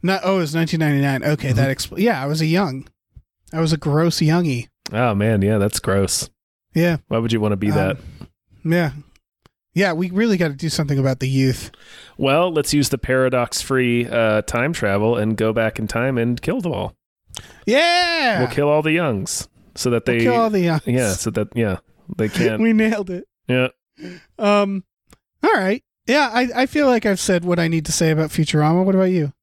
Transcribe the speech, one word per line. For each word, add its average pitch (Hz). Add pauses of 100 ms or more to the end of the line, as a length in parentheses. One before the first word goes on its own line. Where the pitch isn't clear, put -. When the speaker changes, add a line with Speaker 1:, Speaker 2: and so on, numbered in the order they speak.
Speaker 1:
Not, 190
oh, 190
it 185
was 151
nineteen 165
ninety-nine. 139
Okay, 147
Speaker 2:
Mm-hmm. 113
Speaker 1:
that 135
expl-, -
yeah, 196
I 139
was 156
a 160
young. 160 (640)
I 160
was 160
a 156
gross 156
youngie. 151 (240)
Speaker 2:
Oh, 117
man, 104
yeah, 107
that's 101
gross. - (440)
Speaker 1:
Yeah. 170 (120)
Speaker 2:
Why 113
would 113
you 113
wanna 104
be 104
Speaker 1:
Um, 101
Speaker 2:
that? 95 (680)
Speaker 1:
yeah. 165 (840)
Yeah, 180
we 175
really 208
gotta 165
do 156
something 143
about 131
the 131
youth. 135 (480)
Speaker 2:
Well, 151
let's 147
use 143
the 131
paradox-free, 127
uh, 110
time 127
travel 107
and 107
go 110
back 110
in 110
time 127
and 117
kill 233
them 175
all. 101 (720)
Speaker 1:
Yeah! 320
Speaker 2:
We'll 127
kill 135
all 151
the 156
youngs 135 (260)
so -
that 117
Speaker 1:
We'll 120
Speaker 2:
they 117
Speaker 1:
kill 240
all 226
the 202
youngs. 165
Speaker 2:
Yeah, 120
so 92
that, 104
yeah, 107 (380)
they 110
can't -
Speaker 1:
<laughs> -
We 226
nailed 214
it. 180 (240)
Speaker 2:
Yeah. 127 (720)
Speaker 1:
Um, 202 (580)
all 392
right. 202 (240)
Yeah, 262
I, 247
I 254
feel 294
like 240
I've 196
said 175
what 175
I 165
need 165
to 160
say 160
about 156
Futurama. 156
What 190
about 190
you? 156 (100)